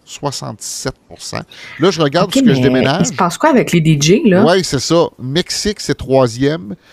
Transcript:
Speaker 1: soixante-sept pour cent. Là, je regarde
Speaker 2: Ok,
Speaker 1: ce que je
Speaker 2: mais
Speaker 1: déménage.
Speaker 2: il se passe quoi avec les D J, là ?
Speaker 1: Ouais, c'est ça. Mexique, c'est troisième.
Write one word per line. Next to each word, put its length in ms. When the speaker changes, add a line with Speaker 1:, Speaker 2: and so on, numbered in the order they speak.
Speaker 1:
soixante-sept 920
pour 140
cent. 200
Là, 100
je 120
regarde 260
Speaker 2:
Ok, 80
Speaker 1:
ce 60
que 120
je 40
Speaker 2:
mais 40
Speaker 1:
déménage. 400
Speaker 2:
il 60
se 60
passe 240
quoi 120
avec 220
les 100
D 180
J, 260
là ? 200
Speaker 1:
Ouais, 180
c'est 160
ça. 260
Mexique, 600
c'est 160
troisième. 800